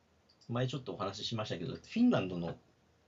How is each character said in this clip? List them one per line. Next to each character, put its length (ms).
前 200
ち 80
ょ 20
っ 40
と 120
お 20
話 280
し 60
し 40
ま 100
し 40
た 100
け 60
ど、 100
フ 60
ィ 240
ン 60
ラ 100
ン 80
ド 100
の 160